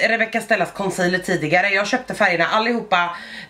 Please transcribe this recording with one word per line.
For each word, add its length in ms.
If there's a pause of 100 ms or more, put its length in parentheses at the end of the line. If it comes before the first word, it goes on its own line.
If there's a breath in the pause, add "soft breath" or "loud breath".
Rebecca 380
Stellas 300
concealer 480
tidigare. 500
Jag 180
köpte 280
färgerna 320
allihopa 680 (340 loud breath)